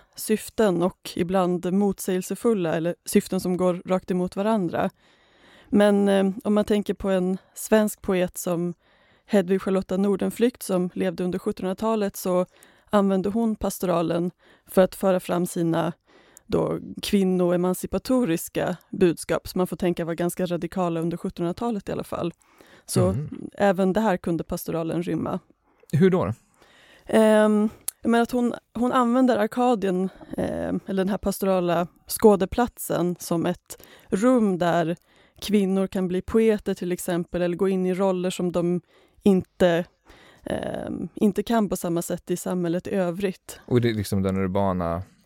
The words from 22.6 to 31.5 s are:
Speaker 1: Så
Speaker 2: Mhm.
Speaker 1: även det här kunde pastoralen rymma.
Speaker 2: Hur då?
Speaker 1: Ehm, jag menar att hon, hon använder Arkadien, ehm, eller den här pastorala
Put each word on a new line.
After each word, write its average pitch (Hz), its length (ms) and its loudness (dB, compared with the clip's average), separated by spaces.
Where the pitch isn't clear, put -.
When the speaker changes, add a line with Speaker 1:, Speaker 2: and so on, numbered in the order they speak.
Speaker 1:
Så - 260 2
Speaker 2:
Mhm. - 400 -8
Speaker 1:
även 190 400 2
det 175 80 2
här 208 160 2
kunde 170 280 -4
pastoralen 165 580 -4
rymma. 175 360 -4
Speaker 2:
Hur 180 180 6
då? 127 220 0
Speaker 1:
Ehm, 214 640 6
jag 226 80 0
menar 233 120 4
att 233 80 -2
hon, 240 240 -2
hon 240 180 -2
använder 247 440 4
Arkadien, 202 720 0
ehm, 165 500 -4
eller 190 180 -2
den 185 40 -2
här 202 100 -2
pastorala 180 680 0